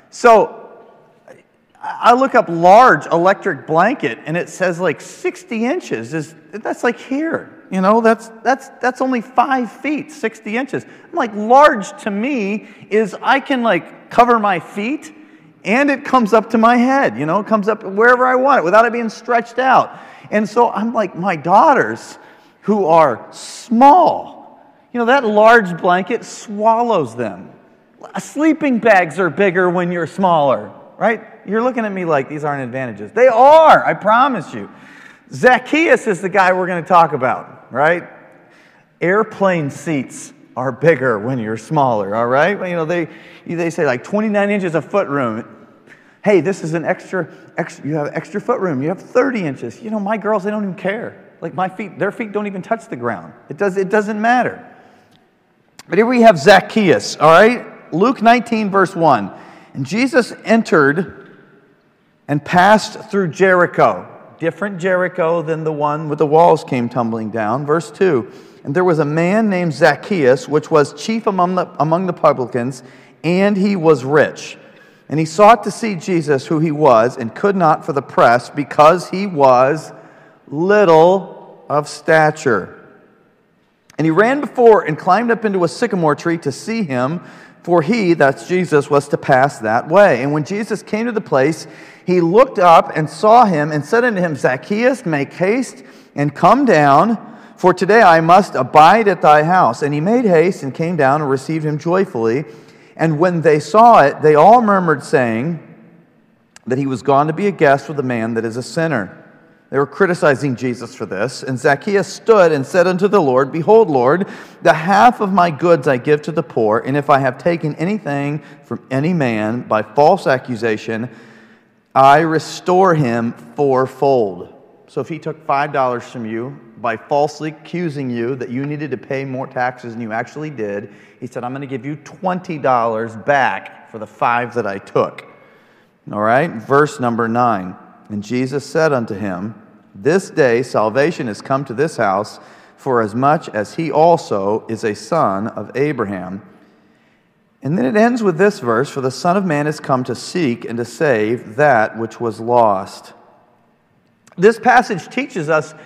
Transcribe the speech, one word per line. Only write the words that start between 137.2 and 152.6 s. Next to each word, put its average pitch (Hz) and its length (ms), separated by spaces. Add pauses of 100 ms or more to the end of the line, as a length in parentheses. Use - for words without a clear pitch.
nine. 113 480 (340)
"And 104 140
Jesus 127 420
said 160 260
unto 117 220
him, 101 400 (400)
'This 147 380
day 127 320
salvation 131 640
is 101 140
come 135 240
to 117 100
this 156 220
house, 104 420 (360)
for 123 260
as 107 120
much 143 360
as 104 260
he - 160
also 110 760
is 110 160
a 107 120
son 110 540
of 107 260
Abraham.'" 101 640 (1200)
And 156 160
then 240 80
it 254 100
ends 233 280
with 175 160
this 202 200
verse, 120 300
"For 143 120
the 127 100
Son 175 260
of 196 80
Man 147 220
is 151 120
come 127 260
to 123 100
seek 120 500
and 117 120
to 117 80
save 113 720
that 117 420
which 113 200
was 110 200
lost." 110 720 (1200)